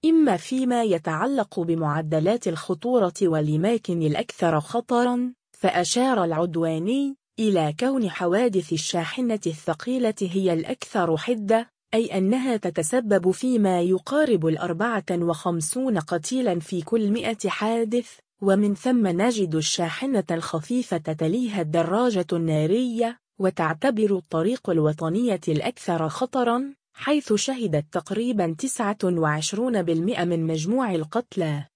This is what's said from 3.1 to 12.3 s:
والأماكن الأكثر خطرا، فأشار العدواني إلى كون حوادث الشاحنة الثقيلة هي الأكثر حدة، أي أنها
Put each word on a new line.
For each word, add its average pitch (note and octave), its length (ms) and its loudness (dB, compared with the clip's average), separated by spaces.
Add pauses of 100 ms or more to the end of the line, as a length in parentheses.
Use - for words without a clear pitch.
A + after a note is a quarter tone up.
والأماكن E3 800 0
الأكثر D#3 580 0
خطرا، B3 720 0 (260)
فأشار G#3+ 680 2
العدواني E3+ 920 -2 (220)
إلى F3 420 2
كون B3 300 0
حوادث F#3+ 600 0
الشاحنة F#3 760 -2
الثقيلة G#3+ 760 -2
هي F#3+ 320 0
الأكثر E3 640 -2
حدة، A3+ 540 0 (240)
أي A3+ 120 2
أنها A#3 500 0